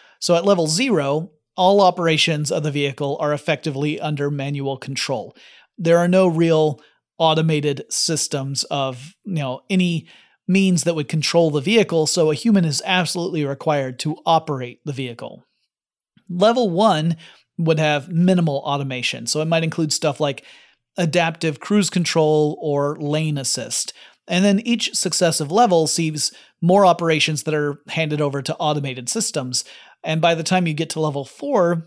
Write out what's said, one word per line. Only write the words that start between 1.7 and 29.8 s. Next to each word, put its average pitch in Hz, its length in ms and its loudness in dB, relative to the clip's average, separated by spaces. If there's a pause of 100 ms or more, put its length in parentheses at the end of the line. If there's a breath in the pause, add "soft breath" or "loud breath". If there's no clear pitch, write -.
operations 160 720 2
of 165 100 -2
the 151 80 -2
vehicle 143 480 -4
are 147 140 -2
effectively 147 640 -4
under 147 320 -4
manual 139 460 -6
control. 127 580 -8 (440 loud breath)
There 170 200 4
are 175 100 2
no 185 200 6
real 160 520 2 (380 soft breath)
automated 156 720 2
systems 139 760 -4
of, 139 500 -6 (120)
you 190 80 -6
know, 131 340 -4
any 180 380 0 (420 soft breath)
means 185 360 4
that 170 100 0
would 151 120 -4
control 160 440 2
the 147 100 0
vehicle, 175 460 2
so 156 240 2
a 156 40 2
human 196 300 4
is 143 220 -2
absolutely 175 580 -2
required 135 540 -2
to 156 260 -4
operate 147 600 -2
the 147 60 -6
vehicle. 120 520 -10 (840)
Level 214 400 2
one 170 480 2 (400 loud breath)
would 160 200 2
have 147 300 0
minimal 170 560 2
automation, 131 600 -4
so 156 160 -2
it 160 60 -4
might 165 160 0
include 160 280 -2
stuff - 260 -2
like 143 280 -4 (500 loud breath)
adaptive 165 640 -2
cruise 202 300 2
control 156 720 2
or 143 360 -2
lane 151 380 -2
assist. 123 560 -6 (340 loud breath)
And 180 160 0
then 202 180 4
each 233 340 -2
successive 160 580 -2
level 185 340 4
sees 156 460 -2 (300 loud breath)
more 185 240 6
operations 160 560 2
that 160 100 -4
are 147 360 -4
handed 151 340 -2
over 139 180 -2
to 143 160 -6
automated 139 540 -4
systems. 131 520 -4 (400 loud breath)